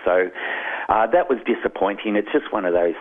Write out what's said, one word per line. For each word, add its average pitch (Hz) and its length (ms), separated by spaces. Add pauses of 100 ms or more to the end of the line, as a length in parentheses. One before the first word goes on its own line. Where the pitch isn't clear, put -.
So, 90 260 (580)
uh, 110 200
that 175 200
was 127 160
disappointing. 104 720
It's 104 160
just - 200
one 104 120
of 87 80
those 87 280